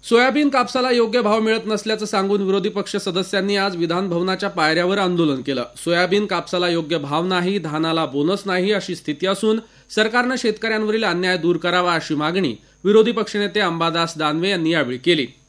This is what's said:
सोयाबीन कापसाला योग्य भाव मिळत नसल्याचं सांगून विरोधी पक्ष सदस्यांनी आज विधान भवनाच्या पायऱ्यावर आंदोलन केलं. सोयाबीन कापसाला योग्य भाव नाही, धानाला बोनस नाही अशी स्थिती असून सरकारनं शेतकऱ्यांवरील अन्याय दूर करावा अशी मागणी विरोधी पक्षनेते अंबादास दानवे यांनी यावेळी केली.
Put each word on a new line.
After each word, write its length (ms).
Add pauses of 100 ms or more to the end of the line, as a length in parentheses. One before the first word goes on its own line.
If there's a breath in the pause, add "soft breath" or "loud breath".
सोयाबीन 400
कापसाला 420
योग्य 300
भाव 200
मिळत 260
नसल्याचं 380
सांगून 380
विरोधी 260
पक्ष 280
सदस्यांनी 600
आज 200
विधान 320
भवनाच्या 420
पायऱ्यावर 480
आंदोलन 440
केलं. 220 (200)
सोयाबीन 420
कापसाला 420
योग्य 300
भाव 280
नाही, 320
धानाला 480
बोनस 400
नाही 260
अशी 240
स्थिती 300
असून 340 (340 loud breath)
सरकारनं 440
शेतकऱ्यांवरील 680
अन्याय 320
दूर 200
करावा 380
अशी 200
मागणी 420 (280 soft breath)
विरोधी 280
पक्षनेते 480
अंबादास 580
दानवे 320
यांनी 220
यावेळी 260
केली. 280 (220)